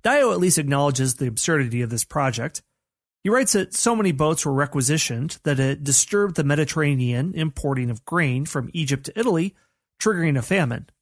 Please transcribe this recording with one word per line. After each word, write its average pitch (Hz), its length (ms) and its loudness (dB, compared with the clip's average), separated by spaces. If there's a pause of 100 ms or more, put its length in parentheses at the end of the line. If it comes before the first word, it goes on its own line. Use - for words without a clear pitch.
Dio 254 300 4
at 180 60 0
least 180 200 4
acknowledges 139 560 0
the 135 120 -4
absurdity 120 560 -2
of 117 80 -4
this 117 140 -2
project. 135 580 -4 (600)
He 190 80 0
writes 247 220 4
that 190 220 0
so 233 200 2
many 208 160 2
boats 156 340 0
were 147 80 0
requisitioned 139 920 -2
that 139 160 2
it 139 240 0
disturbed 190 500 2
the 156 100 0
Mediterranean 143 880 0
importing 139 560 -4
of 110 140 -8
grain 147 420 0
from 131 260 -6
Egypt 139 340 -4
to - 120 -8
Italy, 196 360 0 (460)
triggering 170 360 2
a 123 60 0
famine. 143 460 -2 (140)